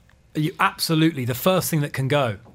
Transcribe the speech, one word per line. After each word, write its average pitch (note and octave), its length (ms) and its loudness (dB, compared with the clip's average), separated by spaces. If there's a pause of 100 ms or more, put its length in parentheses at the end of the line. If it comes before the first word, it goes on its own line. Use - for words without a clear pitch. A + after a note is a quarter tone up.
(340)
you, D#3 240 -2
absolutely, D#3+ 640 0
the B2 100 -2
first F#3 340 0
thing D#3 120 0
that C#3+ 120 -4
can C3+ 140 -2
go, B2 300 0 (180)